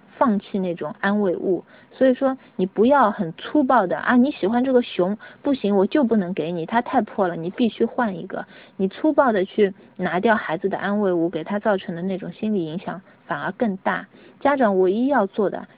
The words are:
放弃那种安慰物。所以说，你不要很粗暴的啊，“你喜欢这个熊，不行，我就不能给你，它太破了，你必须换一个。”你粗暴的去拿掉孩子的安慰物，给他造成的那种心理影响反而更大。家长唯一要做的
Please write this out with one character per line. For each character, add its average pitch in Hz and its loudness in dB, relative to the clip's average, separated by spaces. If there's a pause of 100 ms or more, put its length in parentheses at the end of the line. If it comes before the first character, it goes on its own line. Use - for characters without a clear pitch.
(180)
放 220 2
弃 - -6
那 185 -2
种 156 -8
安 202 0
慰 180 0
物。 - -2 (280)
所 262 4
以 254 6
说， 262 -2 (200)
你 185 0
不 190 2
要 254 4
很 165 -4
粗 - 0
暴 254 4
的 170 -2
啊 240 2
，“你 269 4
喜 - -2
欢 240 0
这 269 0
个 247 4
熊， 190 -2 (240)
不 285 0
行， 202 0
我 196 4
就 302 2
不 233 2
能 180 0
给 160 -4
你， 170 -4
它 233 0
太 262 0
破 208 0
了， 170 -4
你 165 -6
必 233 0
须 - -2
换 220 -4
一 165 -12
个。” - -10 (320)
你 190 0
粗 311 0
暴 285 4
的 196 2
去 196 0 (240)
拿 175 -2
掉 214 4
孩 170 -2
子 196 -2
的 196 -4
安 202 -2
慰 196 2
物， 170 0
给 160 -6
他 202 -4
造 208 0
成 190 -8
的 165 -8
那 190 -4
种 175 -12
心 214 -4
理 180 -2
影 156 -6
响 - -10 (240)
反 151 -6
而 143 -6
更 208 -2
大。 180 -4 (320)
家 285 2
长 208 2
唯 185 4
一 233 0
要 269 2
做 196 -2
的 - -10